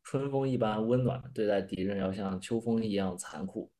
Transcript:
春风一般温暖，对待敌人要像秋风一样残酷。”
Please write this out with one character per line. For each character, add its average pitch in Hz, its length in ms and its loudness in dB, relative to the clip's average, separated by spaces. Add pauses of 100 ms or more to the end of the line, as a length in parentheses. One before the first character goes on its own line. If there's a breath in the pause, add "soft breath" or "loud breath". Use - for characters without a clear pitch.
春 139 280 -2
风 135 160 0
一 127 100 0
般 110 300 2
温 127 160 4
暖， - 180 0 (120)
对 110 120 0
待 101 160 4
敌 95 220 -4
人 101 160 0
要 95 120 2
像 95 280 -2
秋 113 200 -2
风 113 240 2
一 104 100 -2
样 95 240 0
残 - 280 -8
酷。” - 240 -8 (100)